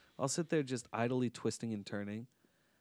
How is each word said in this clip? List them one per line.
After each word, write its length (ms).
I'll 100
sit 220
there 120
just 300
idly 380
twisting 420
and 120
turning. 420